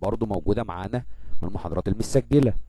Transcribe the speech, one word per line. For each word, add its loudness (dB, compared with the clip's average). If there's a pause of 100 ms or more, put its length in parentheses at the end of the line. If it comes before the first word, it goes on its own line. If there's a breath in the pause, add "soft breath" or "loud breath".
برضو -2
موجودة 0
معانا -6 (380 soft breath)
من -2
المحاضرات -4
المسجلة. 2 (140)